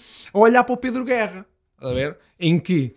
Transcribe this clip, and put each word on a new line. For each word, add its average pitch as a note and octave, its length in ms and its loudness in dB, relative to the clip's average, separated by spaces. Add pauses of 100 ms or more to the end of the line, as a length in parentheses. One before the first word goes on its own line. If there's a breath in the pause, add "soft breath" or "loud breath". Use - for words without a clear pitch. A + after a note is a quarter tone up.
(320 loud breath)
a G3 60 -2
olhar A#3 260 6
para B3+ 100 -4
o - 20 -8
Pedro B3+ 280 -6
Guerra, G#3 420 -4 (320)
a C3 120 -8
ver? C3+ 280 -4 (220)
Em E3+ 180 2
que D3 380 -2